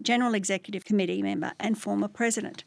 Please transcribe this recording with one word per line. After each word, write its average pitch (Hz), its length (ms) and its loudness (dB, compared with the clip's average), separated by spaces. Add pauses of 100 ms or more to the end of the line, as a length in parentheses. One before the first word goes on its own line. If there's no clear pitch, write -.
General 240 320 4
Executive 190 500 -2
Committee 190 380 2
member - 380 -2
and 214 180 0
former 202 300 0
president. 220 600 -2